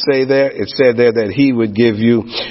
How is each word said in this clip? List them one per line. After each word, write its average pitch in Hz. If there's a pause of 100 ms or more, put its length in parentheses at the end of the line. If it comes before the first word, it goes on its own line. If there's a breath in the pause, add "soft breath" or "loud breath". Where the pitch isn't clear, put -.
say 135
there? 135
It -
said 123
there 120
that 107
He 139
would 113
give 113
you, 113 (260 loud breath)